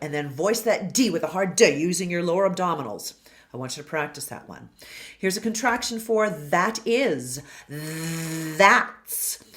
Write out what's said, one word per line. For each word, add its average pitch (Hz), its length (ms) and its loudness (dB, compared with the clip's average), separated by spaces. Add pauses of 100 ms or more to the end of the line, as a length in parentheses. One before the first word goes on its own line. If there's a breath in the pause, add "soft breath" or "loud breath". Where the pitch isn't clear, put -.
And 151 140 -8
then 147 140 -2
voice 175 340 0
that 190 320 0
D 240 160 4
with 165 120 0
a - 60 -2
hard 185 280 0
D 220 140 10
using 175 400 0
your 175 120 0
lower 175 260 2
abdominals. 160 640 -2 (380 loud breath)
I - 40 -12
want 127 200 -8
you 151 60 -12
to 135 60 -16
practice 147 380 -4
that - 220 -14
one. - 220 -16 (480 loud breath)
Here's 190 180 0
a 220 40 -4
contraction 233 580 0
for 220 320 2
that 175 560 0
is. 147 560 0 (260 loud breath)
That's. 160 1800 -2 (120)